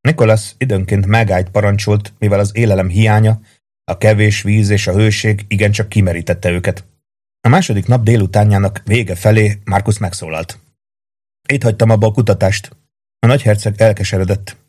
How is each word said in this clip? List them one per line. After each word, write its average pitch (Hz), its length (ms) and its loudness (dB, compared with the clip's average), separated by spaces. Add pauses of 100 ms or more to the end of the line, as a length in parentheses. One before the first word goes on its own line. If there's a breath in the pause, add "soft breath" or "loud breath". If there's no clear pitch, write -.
Nicholas 110 580 2
időnként 101 480 -2
megállt 95 440 0
parancsolt, 104 680 -2
mivel 101 200 0
az 104 180 -2
élelem 98 320 0
hiánya, 107 520 2 (440 soft breath)
a 95 140 -8
kevés 107 440 2
víz 104 280 0
és 101 160 0
a 90 60 -4
hőség 104 560 0
igencsak 104 400 0
kimerítette 90 640 -2
őket. 87 340 -4 (560)
A - 80 0
második 127 380 0
nap 123 160 2
délutánjának 104 840 2
vége 104 300 -2
felé 107 500 2
Marcus 104 340 -2
megszólalt. 82 600 -10 (920)
„Itt 135 140 -2
hagytam 113 280 0
abba 110 160 2
a 107 60 0
kutatást.” 101 640 -2 (420)
A - 80 0
nagyherceg 107 540 0
elkeseredett. 98 760 0 (120)